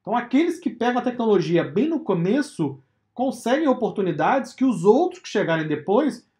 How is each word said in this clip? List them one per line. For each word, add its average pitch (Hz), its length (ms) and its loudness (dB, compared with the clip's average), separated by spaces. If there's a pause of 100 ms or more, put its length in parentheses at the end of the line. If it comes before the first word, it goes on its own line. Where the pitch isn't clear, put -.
Então, 208 140 -4
aqueles 277 420 0
que - 120 -6
pegam 247 300 -2
a 240 40 -4
tecnologia 190 600 2
bem 175 240 0
no 320 120 -2
começo 175 800 -2 (340)
conseguem 262 540 -2
oportunidades 202 840 0
que 262 120 0
os 185 200 0
outros 302 360 4
que - 80 -16
chegarem 160 380 0
depois 202 600 -2 (120)